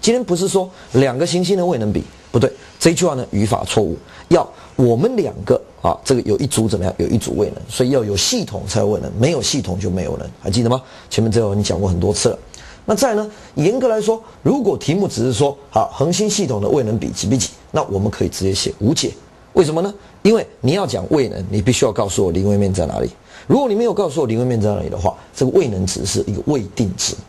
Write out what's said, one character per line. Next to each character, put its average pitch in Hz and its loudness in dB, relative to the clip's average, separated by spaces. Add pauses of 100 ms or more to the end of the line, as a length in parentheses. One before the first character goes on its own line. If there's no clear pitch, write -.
今 226 2
天 247 0
不 180 0
是 180 0
说 185 0 (240)
两 131 4
个 151 2
行 175 0
星 190 2
的 180 0
位 175 0
能 107 0
比， 76 -2 (300)
不 120 4
对， 127 4 (300)
这 165 4
句 170 0
话 160 2
呢 127 -4
语 104 0
法 - 0
错 - 0
误。 85 -2 (320)
要 170 4 (300)
我 123 4
们 220 2
两 160 -2 (100)
个 123 2 (220)
啊， - 2
这 - 2
个 120 2
有 - 0
一 143 -2
组 113 0
怎 95 -2
么 87 -2
样？ 92 -2
有 85 0
一 - 2
组 - -2
位 98 2
能， - -10 (120)
所 - -2
以 123 0
要 131 2
有 101 -2
系 214 -2
统 - -10
才 107 0
有 101 2
位 104 0
能， 69 -8
没 127 4
有 151 0
系 127 -2
统 92 -4
就 101 -4
没 90 -2
有 - -4
能， - -10 (120)
还 - -4
记 113 2
得 113 2
吗？ 127 2 (280)
前 - 0
面 110 0
这 117 4
个 110 2
我 98 -2
已 101 0
经 104 0
讲 87 -2
过 98 0
很 87 0
多 92 2
次 - 0
了。 104 -2 (460)
那 214 0
再 262 2
来 220 0
呢， 214 -4 (240)
严 196 2
格 254 2
来 220 0
说， 226 0 (200)
如 254 2
果 190 2
题 143 -2
目 196 0
只 110 -2
是 127 2
说， 139 0 (140)
好， 113 0
恒 160 0
星 202 0
系 202 0
统 113 -2
的 104 0
位 131 2
能 110 0
比 64 -4
几 - -6
比 120 2
几， - -2 (240)
那 156 0
我 98 -4
们 101 0
可 - -4
以 90 -2
直 - -6
接 95 0
写 - -4
无 120 2
解。 - -4 (420)
为 185 6
什 151 -2
么 165 -2
呢？ 202 -4 (300)
因 214 6
为 208 0 (140)
你 127 2
要 190 0
讲 - -4
位 135 2
能， - -8
你 104 0
必 123 2
须 - 2
要 120 2
告 104 -2
诉 101 0
我 90 2
零 95 0
位 101 2
面 98 2
在 90 0
哪 53 -4
里。 60 -2 (360)
如 208 4
果 277 2
你 208 2
没 226 2
有 214 0
告 190 0
诉 143 -2
我 139 2
零 110 0
位 123 0
面 123 0
在 104 2
哪 95 -4
里 82 -6
的 - -6
话， 92 -2 (180)
这 - 0
个 131 2
位 175 2
能 95 -2
值 - -6
是 101 -2
一 107 -4
个 - -4
未 139 0 (140)
定 98 0
值。 - -4 (140)